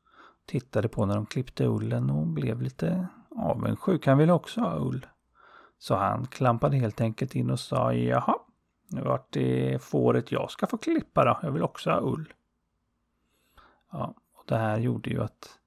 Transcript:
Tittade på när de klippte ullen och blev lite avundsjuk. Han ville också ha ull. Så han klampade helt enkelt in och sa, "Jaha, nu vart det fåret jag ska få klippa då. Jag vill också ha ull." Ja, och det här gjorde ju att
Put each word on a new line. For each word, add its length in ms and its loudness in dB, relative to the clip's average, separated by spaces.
Tittade 440 -2
på 160 0
när 100 0
de 100 -2
klippte 400 -4
ullen 440 0
och 180 0
blev 340 -2
lite 460 -2
avundsjuk. 760 0
Han 100 6
ville 160 6
också 280 -2
ha 160 0
ull. 280 -4
Så 140 0
han 320 0
klampade 500 2
helt 240 0
enkelt 340 -2
in 140 0
och 100 0
sa, 340 0
"Jaha, 420 2
nu 140 -6
vart 300 -2
det 520 0
fåret 480 2
jag 200 -2
ska 160 -2
få 100 -4
klippa 480 2
då. 160 2
Jag 100 -4
vill 120 -2
också 260 -4
ha 120 4
ull." 320 -4
Ja, 240 -8
och 140 -20
det 100 0
här 220 0
gjorde 300 0
ju 140 0
att 440 -10